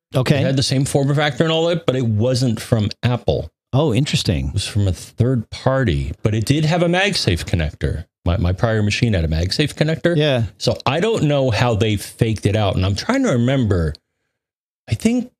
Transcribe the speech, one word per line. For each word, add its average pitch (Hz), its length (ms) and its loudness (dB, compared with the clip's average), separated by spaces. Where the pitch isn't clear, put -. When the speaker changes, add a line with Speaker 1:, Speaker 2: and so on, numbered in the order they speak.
Speaker 1:
Okay. 135 240 2
Speaker 2:
It 135 60 2
had - 120 0
the 117 60 2
same 135 220 0
form 139 300 0
factor 147 300 0
and 160 80 0
all 160 140 2
that, 170 180 -2
but 127 120 0
it 131 100 0
wasn't 117 540 0
from 104 300 0
Apple. 82 480 -2
Speaker 1:
Oh, 143 200 2
interesting. 98 560 0
Speaker 2:
It 71 60 -6
was - 120 -4
from 104 220 0
a 87 40 0
third 120 580 -2
party, 98 640 -2
but 107 120 0
it 110 120 -2
did 151 180 2
have 170 180 2
a 175 40 2
MagSafe 175 580 0
connector. 78 640 -4
My, 87 140 0
my 87 140 0
prior 110 300 0
machine 104 300 0
had 87 120 2
a 78 40 -2
MagSafe 87 460 -2
connector. 165 420 0
Speaker 1:
Yeah. 143 280 2
Speaker 2:
So 113 280 -2
I 139 140 0
don't 220 240 0
know 139 260 2
how 120 240 2
they 107 220 -2
faked 110 500 -2
it 101 100 2
out. 104 200 0
And 92 100 0
I'm 101 100 0
trying 262 280 -2
to 233 80 2
remember, 117 600 0
I - 60 -2
think 240 460 0